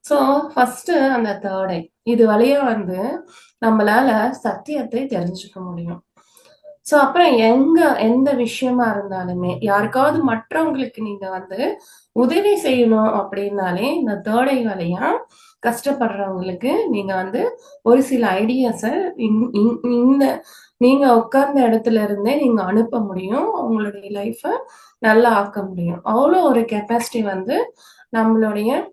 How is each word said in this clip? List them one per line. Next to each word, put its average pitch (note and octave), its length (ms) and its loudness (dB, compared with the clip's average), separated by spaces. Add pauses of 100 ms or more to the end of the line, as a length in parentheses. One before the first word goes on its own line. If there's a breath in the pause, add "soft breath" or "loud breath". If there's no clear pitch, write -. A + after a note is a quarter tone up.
So D4 100 0 (320)
ஃபர்ஸ்ட் - 440 -2 (180)
அந்த A#3 200 0 (100)
தேர்ட் F#3+ 320 -4
ஐ, E3+ 100 -4 (220)
இது A#3 240 2
வழியா A#3+ 380 4
வந்து F#3+ 340 -4 (640 soft breath)
நம்மளால A3 480 2 (280)
சத்தியத்தை A#3+ 680 -6
தெரிஞ்சுக்க F#3 560 -8
முடியும். E3+ 400 -10 (840 loud breath)
So D4+ 140 0
அப்புறம் D4 420 4
எங்க, C4+ 380 4 (200)
எந்த B3 340 2
விஷயமா B3 560 0
இருந்தாலுமே, F#3 640 -4 (100)
யாருக்காவது A3 600 0
மற்றவங்களுக்கு C4 800 -4
நீங்க G3+ 280 -10
வந்து F#3 300 -10 (560 loud breath)
உதவி E4 460 2
செய்யணும் A3+ 520 2
அப்படின்னாலே G3 800 -4
இந்த A#3+ 300 -2
தேர்ட் A#3+ 280 0
ஐ B3+ 140 0
வழியா F#3+ 400 -4 (580 soft breath)
கஷ்டப்படுறவங்களுக்கு G3+ 1080 -4 (180)
நீங்க G3 260 -2
வந்து F#3+ 260 -4 (440 loud breath)
ஒரு B3 180 6
சில B3 200 -2 (120)
ஐடியாஸை A3 560 -2 (260)
இந்-, A3 360 0
இந்-, G#3+ 260 2 (140)
இந்த C4 320 4 (580 loud breath)
நீங்க C4 340 6
உட்கார்ந்த C4+ 500 2
இடத்துல A3+ 360 2
இருந்தே G3+ 320 -2
நீங்க A#3+ 280 2
அனுப்ப A3+ 360 0
முடியும். G3+ 540 -4
உங்களுடைய G#3 680 -4
லைஃப A#3 360 -6 (420 loud breath)
நல்லா A3+ 300 6
ஆக்க G3+ 340 -2
முடியும். F3 420 -6
அவ்வளோ D4 360 2
ஒரு B3+ 200 2
கெப்பாசிட்டி A3+ 600 -4
வந்து G#3 520 -4 (440 soft breath)
நம்மளுடைய A3 760 0